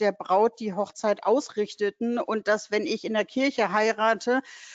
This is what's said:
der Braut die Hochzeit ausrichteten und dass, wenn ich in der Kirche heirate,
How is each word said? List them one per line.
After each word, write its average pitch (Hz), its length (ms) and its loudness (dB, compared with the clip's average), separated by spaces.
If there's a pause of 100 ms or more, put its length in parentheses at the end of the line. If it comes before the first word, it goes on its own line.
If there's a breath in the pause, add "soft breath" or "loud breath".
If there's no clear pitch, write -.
der 208 120 2
Braut 196 480 2
die 214 140 -6
Hochzeit 202 500 -2
ausrichteten 214 960 -2
und 220 300 -4
dass, 208 220 0
wenn 214 160 0
ich - 180 -4
in 202 100 -4
der 214 120 0
Kirche 262 460 0
heirate, 220 680 0 (320 loud breath)